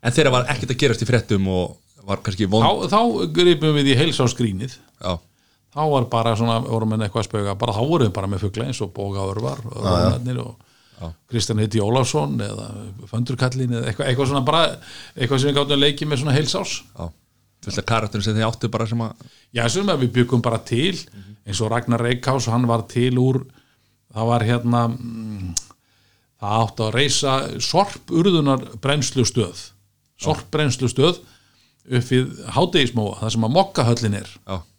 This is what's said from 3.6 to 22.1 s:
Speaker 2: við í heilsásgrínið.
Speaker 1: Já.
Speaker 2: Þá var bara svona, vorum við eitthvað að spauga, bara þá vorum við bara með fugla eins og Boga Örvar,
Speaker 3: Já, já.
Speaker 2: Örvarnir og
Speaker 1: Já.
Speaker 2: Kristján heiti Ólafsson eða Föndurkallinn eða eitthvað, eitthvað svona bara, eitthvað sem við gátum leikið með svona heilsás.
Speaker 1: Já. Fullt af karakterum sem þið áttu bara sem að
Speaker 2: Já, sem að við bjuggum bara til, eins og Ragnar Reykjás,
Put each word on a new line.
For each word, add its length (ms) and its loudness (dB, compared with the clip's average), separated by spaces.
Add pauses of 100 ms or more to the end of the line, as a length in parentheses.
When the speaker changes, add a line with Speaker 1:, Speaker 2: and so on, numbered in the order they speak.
Speaker 2:
við 160 4
í 60 6
heilsásgrínið. 800 0 (180)
Speaker 1:
Já. 180 -4 (640)
Speaker 2:
Þá 80 -2
var 240 2
bara 260 2
svona, 260 0
vorum 340 -2
við 100 -2
eitthvað 180 -2
að 60 -6
spauga, 260 -4
bara 220 -2
þá 60 0
vorum 260 2
við 80 -2
bara 160 -4
með 140 -4
fugla 200 -4
eins 160 -6
og 120 -6
Boga 320 -6
Örvar, 340 -6
Speaker 3:
Já, 100 -10
já. 220 0
Speaker 2:
Örvarnir 500 2
og 220 -14 (320)
Speaker 1:
Já. 100 -12 (200)
Speaker 2:
Kristján 360 -2
heiti 160 0
Ólafsson 600 0
eða 260 -6 (400)
Föndurkallinn 680 -2
eða 160 -2
eitthvað, 220 -4
eitthvað 180 2
svona 160 0
bara, 200 4 (480)
eitthvað 280 0
sem 140 2
við 20 0
gátum 240 2
leikið 320 2
með 80 0
svona 160 0
heilsás. 380 0 (120)
Speaker 1:
Já. 200 -12 (580)
Fullt 160 -6
af 80 -4
karakterum 380 0
sem 100 0
þið 140 2
áttu 220 -4
bara 160 -2
sem 180 -2
að 240 -12 (180)
Speaker 2:
Já, 200 -4
sem 220 0
að 140 2
við 100 2
bjuggum 300 4
bara 160 0
til, 380 -2 (440)
eins 220 -6
og 80 0
Ragnar 320 0
Reykjás, 480 0